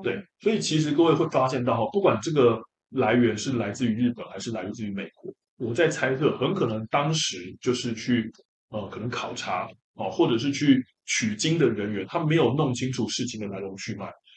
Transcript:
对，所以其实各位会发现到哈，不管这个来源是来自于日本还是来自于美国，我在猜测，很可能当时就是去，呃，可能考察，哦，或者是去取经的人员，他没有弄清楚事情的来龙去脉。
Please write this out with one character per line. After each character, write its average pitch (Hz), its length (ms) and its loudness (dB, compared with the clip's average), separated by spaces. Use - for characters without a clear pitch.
对， - 180 -2
所 220 140 0
以 208 80 0
其 156 180 0
实 151 140 0
各 165 120 4
位 160 100 6
会 170 160 2
发 131 180 2
现 131 160 -2
到 120 100 2
哈， 110 160 0
不 202 120 0
管 123 180 4
这 160 100 -6
个 120 300 4
来 117 240 2
源 113 220 4
是 131 180 -4
来 104 160 -2
自 120 160 -2
于 107 80 2
日 117 160 2
本 104 180 -6
还 95 100 -14
是 117 140 -8
来 95 200 -6
自 107 120 -8
于 101 80 -6
美 98 220 -6
国， - 180 -14
我 117 160 -4
在 160 160 4
猜 135 280 0
测， 135 200 2
很 165 180 0
可 160 120 2
能 110 220 -4
当 147 260 2
时 - 480 -4
就 123 100 2
是 120 220 -4
去， 113 360 0
呃， 104 200 -8
可 98 120 -12
能 120 80 -6
考 - 240 -6
察， 95 340 -4
哦， 98 160 -6
或 165 180 4
者 170 80 2
是 143 160 0
去 139 320 4
取 107 280 -2
经 160 240 0
的 139 120 6
人 101 240 -2
员， 95 120 -4
他 165 160 -4
没 156 140 4
有 120 160 4
弄 139 220 2
清 131 180 -2
楚 123 160 -2
事 - 160 -4
情 107 160 -8
的 104 80 -6
来 98 100 -8
龙 98 200 -8
去 107 160 -8
脉。 90 180 -10